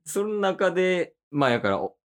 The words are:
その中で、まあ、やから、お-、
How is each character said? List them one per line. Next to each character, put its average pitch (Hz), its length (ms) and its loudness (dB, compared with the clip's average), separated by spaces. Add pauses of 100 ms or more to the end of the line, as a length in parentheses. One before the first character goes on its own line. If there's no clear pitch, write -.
そ 202 180 -4
の 214 60 -4 (100)
中 190 320 0
で、 180 420 0 (160)
ま 143 180 2
あ、 123 40 4
や 117 100 0
か 101 80 0
ら、 98 100 0
お-、 92 260 -6